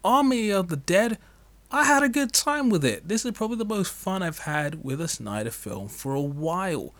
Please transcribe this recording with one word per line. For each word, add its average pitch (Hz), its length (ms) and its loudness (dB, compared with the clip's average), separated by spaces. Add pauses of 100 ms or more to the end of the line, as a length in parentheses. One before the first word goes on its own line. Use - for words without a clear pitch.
Army 247 460 4
of 190 180 2
the 160 80 -2
Dead, 208 420 2 (520)
I 285 140 2
had 285 200 6
a 269 40 4
good 269 240 0
time 285 360 2
with 170 160 4
it. 120 240 0
This 220 160 -2
is 240 80 -4
probably 226 240 -4
the 226 80 -4
most 208 280 -2
fun 190 300 -4
I've 165 180 -4
had 151 440 -4
with 135 160 -4
a 165 80 -4
Snyder 107 420 -4
film 98 380 -10
for 135 260 -6
a 143 60 0
while. 156 800 -2